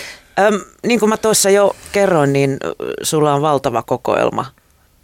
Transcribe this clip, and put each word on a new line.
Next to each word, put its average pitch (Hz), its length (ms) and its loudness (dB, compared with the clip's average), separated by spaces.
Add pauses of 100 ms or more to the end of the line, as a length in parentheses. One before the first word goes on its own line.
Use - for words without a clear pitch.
(400)
Öm, 202 200 2 (240)
niin 220 160 0
kuin 214 100 2
mä 220 80 0
tuossa 208 320 0
jo 202 260 4 (160)
kerroin, 170 420 2
niin, 139 300 0
ö, 80 120 -8 (280)
sulla 151 300 0
on 143 80 0
valtava 135 420 -2
kokoelma 113 600 -2 (580)